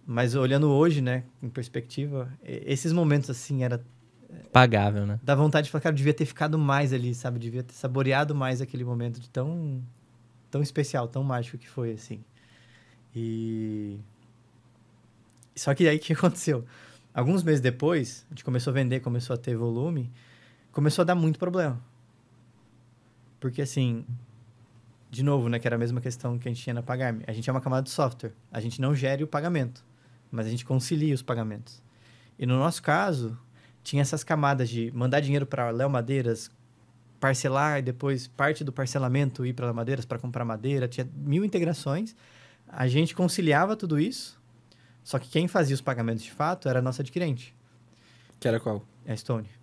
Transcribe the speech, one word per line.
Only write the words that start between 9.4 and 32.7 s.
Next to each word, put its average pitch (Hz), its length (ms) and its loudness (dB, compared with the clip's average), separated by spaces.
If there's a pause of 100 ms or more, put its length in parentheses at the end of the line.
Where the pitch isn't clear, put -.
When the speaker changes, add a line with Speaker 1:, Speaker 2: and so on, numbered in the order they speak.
Speaker 1:
tão 143 120 -2
especial, 139 440 -2
tão 131 160 -4
mágico 123 360 -4
que - 100 -20
foi, 117 240 -4
assim." 107 320 -12 (920)
E 110 840 -4 (1600)
só 143 200 0
que 170 120 4
aí, 151 100 6
o 156 40 0
que - 120 -2
<laughs> - 20 4
aconteceu? 147 500 2 (480)
Alguns 170 300 2
meses 156 180 4
depois, 127 680 0
a - 40 -14
gente - 100 -16
começou 123 260 0
a 127 40 0
vender, 127 260 2
começou 120 340 -4
a - 20 -4
ter 123 200 -4
volume, 123 540 -2 (640)
começou 147 300 4
a - 40 6
dar 180 80 4
muito 160 240 2
problema. 170 420 0 (1600)
Porque, 131 220 -4
assim, 123 420 0 (1040)
de 120 120 -4
novo, 139 260 2
né, 117 100 0
que 120 80 -2
era 120 100 0
a - 20 0
mesma 120 220 0
questão 123 380 -4
que 123 100 -6
a 120 40 -4
gente 120 100 -8
tinha 123 120 -6
na 120 80 -4
Pagar-me. 123 440 -2
A 110 60 -6
gente 117 160 -6
é 131 40 0
uma 131 80 0
camada 131 220 0
de 131 80 -8
software, 120 420 -2 (200)
a 113 80 -6
gente 117 200 -6
não 135 140 2
gere 139 300 0
o - 20 -8
pagamento, 147 580 -2 (460)
mas 113 160 -4
a 110 40 -4
gente 120 140 -4
concilia 147 500 0
os 127 80 -4
pagamentos. 113 600 -6 (560)
E 127 80 -4
no 127 120 2
nosso 160 240 0